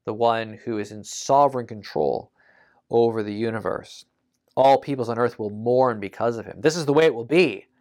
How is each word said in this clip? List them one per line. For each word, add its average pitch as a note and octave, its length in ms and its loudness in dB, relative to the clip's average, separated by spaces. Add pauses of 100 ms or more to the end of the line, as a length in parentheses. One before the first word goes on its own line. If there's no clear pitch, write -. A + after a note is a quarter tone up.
the A2 80 -6
one A2+ 500 0
who A2+ 140 -4
is G#2 140 -8
in G#2 120 -16
sovereign C3+ 640 0
control D2+ 680 -4 (560)
over A#2 340 2
the G#2 120 -6
universe. G#2+ 720 -6 (500)
All C3+ 220 8
peoples B2+ 320 -4
on A2+ 80 -4
earth A#2+ 200 -2
will G#2 120 -6
mourn A#2+ 500 0
because A2+ 380 -4
of G2+ 80 -12
him. G2 140 -16
This D3+ 140 2
is E3 120 -4
the C#3+ 80 2
way D#3+ 100 6
it D#3 100 4
will C#3 100 -8
be. C3 420 0 (140)